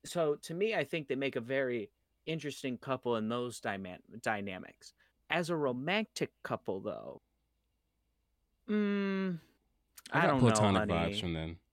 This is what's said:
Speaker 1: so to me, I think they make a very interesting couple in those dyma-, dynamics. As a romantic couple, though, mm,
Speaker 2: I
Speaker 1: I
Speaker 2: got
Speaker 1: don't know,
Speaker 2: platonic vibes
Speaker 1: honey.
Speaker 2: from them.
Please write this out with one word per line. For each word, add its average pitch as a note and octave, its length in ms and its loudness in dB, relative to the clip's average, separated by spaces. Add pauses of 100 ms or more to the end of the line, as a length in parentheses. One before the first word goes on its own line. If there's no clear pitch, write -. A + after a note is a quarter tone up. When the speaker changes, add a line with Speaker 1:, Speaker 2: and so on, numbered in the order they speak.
Speaker 1:
so D#3 300 2
to - 180 -10
me, G3+ 220 0
I D#3 80 2
think D#3 240 -4
they C3 80 0
make C3+ 200 -2
a B2 60 0
very B2 500 0 (340)
interesting C#3+ 520 -4
couple B2 400 0
in A2 120 0
those A#2+ 320 -4
dyma-, F#2+ 380 -6 (220)
dynamics. G2+ 720 -6 (360)
As D#3+ 200 0
a E3+ 60 0
romantic D3 760 -2 (120)
couple, G2 380 -4
though, C2+ 400 -8 (1500)
mm, G3 680 0 (720)
Speaker 2:
I - 80 2
Speaker 1:
I - 20 4
Speaker 2:
got E3+ 60 6
Speaker 1:
don't C3+ 180 6
know, - 0 -
Speaker 2:
platonic G#2+ 420 6
vibes E2+ 100 2 (120)
Speaker 1:
honey. G2+ 100 -2
Speaker 2:
from F2 140 -2
them. D#2+ 260 -4 (140)